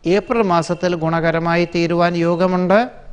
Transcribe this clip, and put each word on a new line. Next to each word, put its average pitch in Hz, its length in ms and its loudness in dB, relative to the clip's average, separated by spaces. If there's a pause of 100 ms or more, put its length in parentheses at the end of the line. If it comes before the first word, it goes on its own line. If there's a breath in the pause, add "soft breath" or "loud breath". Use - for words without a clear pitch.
(160)
ഏപ്രിൽ 226 260 -2 (100)
മാസത്തിൽ 170 400 0 (120)
ഗുണകരമായി 165 720 0
തീരുവാൻ 170 400 0 (120)
യോഗമുണ്ട്. 180 540 2 (340)